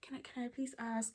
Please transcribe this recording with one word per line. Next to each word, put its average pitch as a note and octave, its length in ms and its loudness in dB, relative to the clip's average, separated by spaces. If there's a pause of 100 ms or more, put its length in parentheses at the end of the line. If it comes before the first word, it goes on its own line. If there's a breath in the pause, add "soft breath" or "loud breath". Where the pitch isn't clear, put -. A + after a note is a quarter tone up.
can - 140 -8
I, B3+ 40 -4
can - 240 -4
I A#3+ 40 2
please C4 300 0
ask A3+ 360 2